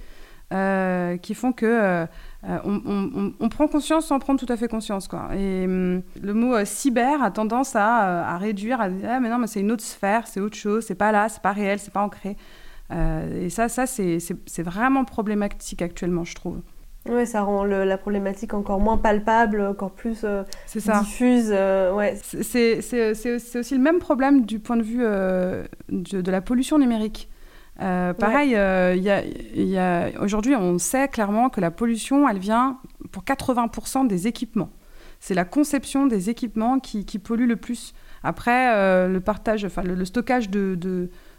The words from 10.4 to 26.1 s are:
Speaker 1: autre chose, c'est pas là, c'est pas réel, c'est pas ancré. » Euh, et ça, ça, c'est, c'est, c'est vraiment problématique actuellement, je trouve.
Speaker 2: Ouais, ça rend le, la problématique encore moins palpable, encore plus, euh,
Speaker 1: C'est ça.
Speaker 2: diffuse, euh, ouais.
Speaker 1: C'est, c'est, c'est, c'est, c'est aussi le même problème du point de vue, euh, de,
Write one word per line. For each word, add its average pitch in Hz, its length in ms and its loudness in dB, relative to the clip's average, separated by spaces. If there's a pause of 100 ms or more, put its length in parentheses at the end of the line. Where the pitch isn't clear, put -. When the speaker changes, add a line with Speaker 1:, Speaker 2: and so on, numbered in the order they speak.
Speaker 1:
autre 214 160 -4
chose, 214 300 -2
c'est - 80 -4
pas 214 180 2
là, 214 160 4
c'est - 140 -14
pas 185 100 0
réel, 202 260 0
c'est - 140 -14
pas 196 100 0
ancré. » 202 340 -6 (540)
Euh, 165 540 0
et 180 60 -4
ça, 226 180 0
ça, - 180 0
c'est, 175 340 0
c'est, 175 160 -6 (100)
c'est - 160 -8
vraiment 240 420 2
problématique 208 760 -4
actuellement, 175 420 -2
je - 100 -12
trouve. 175 280 -8 (440)
Speaker 2:
Ouais, 240 200 2
ça 220 160 -2
rend 196 220 0
le, 196 200 2
la 190 140 2
problématique 196 560 -4
encore 202 260 0
moins 220 160 4
palpable, 214 680 4
encore 196 300 -2
plus, 226 320 -6
euh, 202 180 -2 (240)
Speaker 1:
C'est - 140 -8
ça. 214 200 2
Speaker 2:
diffuse, 240 520 4
euh, 190 400 4
ouais. 208 300 0
Speaker 1:
C'est, - 200 -6
c'est, 226 380 4
c'est, 220 340 0
c'est, 240 240 -2
c'est 240 200 -8
aussi 240 160 -4
le 262 80 4
même 330 160 6
problème 269 480 4
du 220 120 -4
point 233 180 -2
de 233 60 2
vue, 226 200 -2
euh, 185 600 0 (260)
de, 190 320 -4